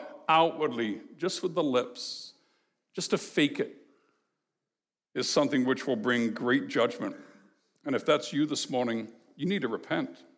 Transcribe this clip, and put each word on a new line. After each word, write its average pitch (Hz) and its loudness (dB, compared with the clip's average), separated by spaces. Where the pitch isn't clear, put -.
outwardly, 151 2
just - -4
with 180 -2
the 170 2
lips, - -2
just - -6
to 185 2
fake 147 0
it, - -4
is 131 -2
something 139 4
which 131 0
will 131 2
bring 117 2
great 131 2
judgment. 117 0
And 135 -2
if 110 -2
that's 139 2
you 147 2
this 147 -4
morning, 117 -2
you - -6
need 185 0
to 123 -2
repent. 135 -4